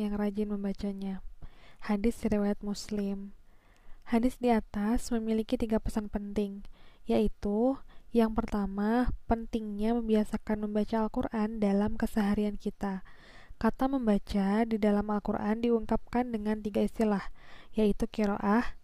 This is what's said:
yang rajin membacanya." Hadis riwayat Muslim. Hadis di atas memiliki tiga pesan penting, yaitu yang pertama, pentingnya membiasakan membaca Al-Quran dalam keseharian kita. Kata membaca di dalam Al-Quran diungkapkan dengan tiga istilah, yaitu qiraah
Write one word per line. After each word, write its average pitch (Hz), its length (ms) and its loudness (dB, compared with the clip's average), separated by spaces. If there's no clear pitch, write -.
yang 202 80 -2
rajin 208 400 -2
membacanya." 196 720 -4
Hadis 214 400 0
riwayat 208 400 2
Muslim. 202 720 -6
Hadis 240 320 2
di 240 160 4
atas 214 560 0
memiliki 220 480 0
tiga 220 220 2
pesan 208 300 -2
penting, 202 560 -4
yaitu 226 720 2
yang 220 240 4
pertama, 214 800 0
pentingnya 220 640 0
membiasakan 220 720 0
membaca 214 400 0
Al-Quran 220 560 -2
dalam 202 320 4
keseharian 208 640 2
kita. 196 480 -6
Kata 226 240 2
membaca 214 800 2
di 226 160 0
dalam 208 320 4
Al-Quran 208 480 0
diungkapkan 233 720 0
dengan 214 240 -2
tiga 214 240 -2
istilah, 208 480 2
yaitu 214 320 2
qiraah 208 760 2